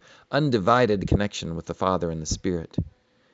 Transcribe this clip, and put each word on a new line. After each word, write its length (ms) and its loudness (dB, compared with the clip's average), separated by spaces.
undivided 800 2
connection 480 -2
with 100 -8
the 80 -6
Father 360 0
and 100 -6
the 60 -8
Spirit. 500 -6